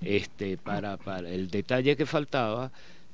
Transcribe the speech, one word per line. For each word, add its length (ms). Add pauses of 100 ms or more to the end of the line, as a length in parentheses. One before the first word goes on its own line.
este, 560
para, 400
para 320
el 220
detalle 440
que 120
faltaba, 640 (420)